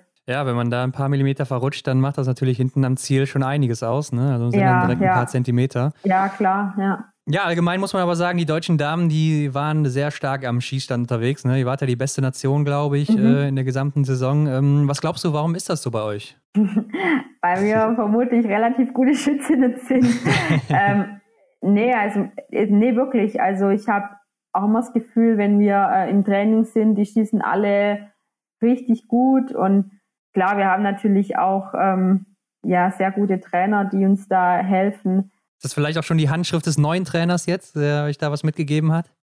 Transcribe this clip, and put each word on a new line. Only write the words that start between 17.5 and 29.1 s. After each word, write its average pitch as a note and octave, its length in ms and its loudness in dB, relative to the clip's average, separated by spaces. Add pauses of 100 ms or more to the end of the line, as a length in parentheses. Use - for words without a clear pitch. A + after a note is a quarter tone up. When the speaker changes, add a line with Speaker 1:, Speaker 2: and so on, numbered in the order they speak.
Speaker 2:
wir A3 280 2
Speaker 1:
<laughs> - 40 -2
Speaker 2:
vermutlich A#3 500 0
relativ A#3 480 0
gute C4 200 2
Schützinnen C#4+ 640 0 (100)
sind. B3 200 2
Speaker 1:
<laughs> A#3+ 100 2 (520)
Speaker 2:
Ähm, G3+ 520 0 (420)
nee, G#3 320 2
also, G3+ 340 -2 (220)
äh, - 160 -2
nee, G#3 300 4
wirklich. B3 440 0
Also G3 300 2
ich G3+ 180 -2
hab G3+ 220 -2 (420)
auch F#3+ 120 -2
immer A3 160 2
das A#3+ 120 -6
Gefühl, A3+ 460 2
wenn G3+ 200 2
wir, G3+ 340 4
äh, F#3 180 0
im G3 140 2
Training G#3 400 2
sind, A3 320 2
die G#3 100 0
schießen G#3+ 340 0
alle G3+ 680 0 (520)
richtig A#3+ 480 0
gut. C4 440 2